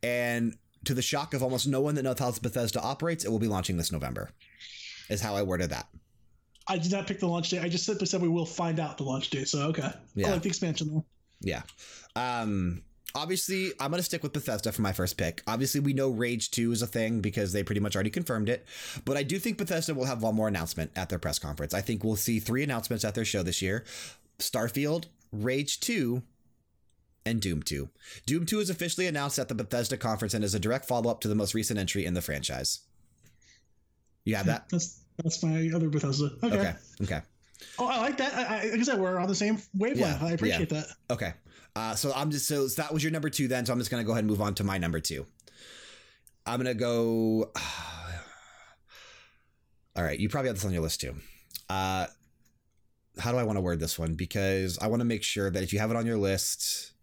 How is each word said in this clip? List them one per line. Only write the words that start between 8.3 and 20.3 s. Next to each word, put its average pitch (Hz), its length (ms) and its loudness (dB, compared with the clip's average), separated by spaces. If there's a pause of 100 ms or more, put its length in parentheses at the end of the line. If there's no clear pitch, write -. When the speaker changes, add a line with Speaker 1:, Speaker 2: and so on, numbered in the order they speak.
Speaker 2:
find 165 340 0
out 151 200 -4
the - 40 -4
launch 156 280 -2
date. 135 180 -2
So, 147 200 0
okay. 156 200 0 (260)
Speaker 1:
Yeah. 101 140 2
Speaker 2:
I - 40 4
like 160 100 2
the 202 80 2
expansion, 160 420 -2
though. 156 140 0 (340)
Speaker 1:
Yeah. 95 220 -2 (520)
Um, 107 680 0 (320)
obviously, 185 640 -2
I'm 139 100 0
gonna 175 120 0
stick 165 200 -2
with 143 120 -4
Bethesda 113 380 -2
for 113 100 0
my 95 100 2
first 90 240 0
pick. 82 300 -2
Obviously, 131 340 0
we 139 140 2
know 135 160 2
Rage 120 400 0
two 117 220 2
is 113 100 2
a 120 40 0
thing 113 360 2
because 101 320 0
they 101 80 2
pretty 101 180 0
much 101 160 0
already 107 140 2
confirmed 117 400 0
it. 123 160 -2 (400)
But 139 100 2
I 143 60 0
do 160 160 0
think 220 180 -2
Bethesda 165 380 -2
will 127 100 0
have 127 180 -2
one 110 120 4